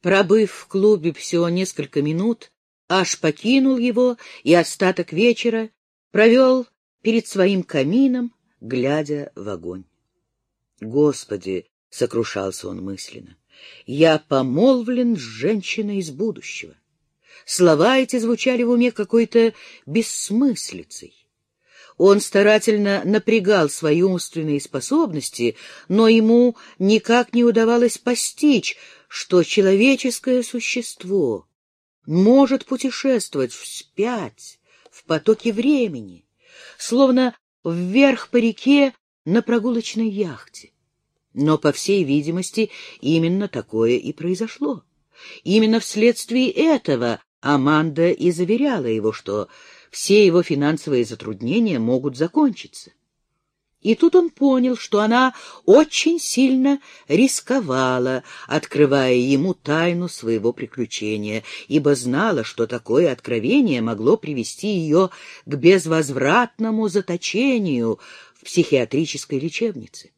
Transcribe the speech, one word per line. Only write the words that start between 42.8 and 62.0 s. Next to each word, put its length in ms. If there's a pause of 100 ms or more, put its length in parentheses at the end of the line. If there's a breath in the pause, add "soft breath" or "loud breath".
именно 480
такое 460
и 180
произошло. 720 (640 loud breath)
Именно 340
вследствие 720
этого 720 (200)
Аманда 680
и 220
заверяла 540
его, 260
что 360 (440 soft breath)
все 340
его 180
финансовые 600
затруднения 760
могут 380
закончиться. 720 (880)
И 140
тут 220
он 160
понял, 440
что 260
она 340 (280 loud breath)
очень 560
сильно 600 (280 loud breath)
рисковала, 1160 (240 loud breath)
открывая 680
ему 400
тайну 560
своего 420
приключения, 920 (240 loud breath)
ибо 260
знала, 500